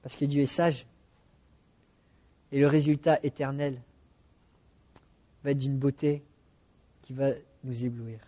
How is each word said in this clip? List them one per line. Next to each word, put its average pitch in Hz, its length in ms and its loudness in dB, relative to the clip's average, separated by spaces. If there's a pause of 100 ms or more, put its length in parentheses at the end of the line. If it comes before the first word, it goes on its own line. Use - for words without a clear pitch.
Parce - 140 -14
que 143 80 0
Dieu 143 160 2
est 135 60 4
sage. 170 380 0 (1700)
Et 143 80 0
le 143 80 6
résultat 147 560 4
éternel 139 580 -4 (1600)
va 143 80 -2
être 143 60 0
d'une 135 200 -2
beauté 143 460 0 (800)
qui - 120 -16
va 135 160 0 (340)
nous 123 220 -8
éblouir. 117 420 -8